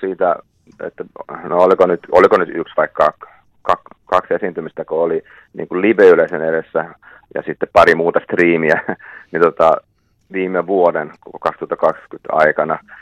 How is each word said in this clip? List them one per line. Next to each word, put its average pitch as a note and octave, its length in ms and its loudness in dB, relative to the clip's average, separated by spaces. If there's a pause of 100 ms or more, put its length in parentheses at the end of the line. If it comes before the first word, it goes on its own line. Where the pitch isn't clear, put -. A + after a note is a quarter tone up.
siitä, F#2 360 -2 (520)
että - 180 -14 (380)
no F2 140 -6
oliko F#2 300 4
nyt, E2+ 120 -2 (120)
oliko F#2+ 260 4
nyt F2 160 -4
yksi E2 240 -10
vai D#2 100 0
kak-, - 420 -4 (320)
kak-, - 440 -4
kaksi F#2 280 -2
esiintymistä, E2 520 -8
kun D#2+ 120 -6
oli E2 260 -2 (300)
niin D#2+ 140 -12
kuin F2+ 140 -6
live-yleisön F2+ 600 4
edessä D#2+ 440 -4 (500)
ja C#2+ 100 -8
sitten - 280 -8
pari E2+ 220 6
muuta E2 240 0
striimiä, E2+ 680 0
<laughs> F2+ 80 -6 (360)
niin D#2+ 100 -4
tota, D#2+ 360 2 (540)
viime F#2 360 -4
vuoden, E2+ 440 -2 (280)
kaksituhatta - 360 -6
kaksikymmentä - 560 -6
aikana. D#2 480 0 (220)